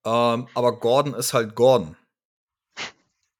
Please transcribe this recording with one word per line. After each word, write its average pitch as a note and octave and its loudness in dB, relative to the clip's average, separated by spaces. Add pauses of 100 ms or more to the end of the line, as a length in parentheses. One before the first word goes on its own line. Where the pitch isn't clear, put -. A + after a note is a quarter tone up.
Ähm, A#2 -2
aber A#2+ 0
Gordon C3+ 0
ist A#2+ -6
halt A2 -2
Gordon. A#2 2 (1400)